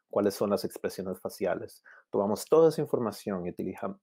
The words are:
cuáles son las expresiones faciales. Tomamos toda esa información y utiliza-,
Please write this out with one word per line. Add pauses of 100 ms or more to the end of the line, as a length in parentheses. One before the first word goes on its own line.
cuáles
son
las
expresiones
faciales. (260)
Tomamos
toda
esa
información
y
utiliza-,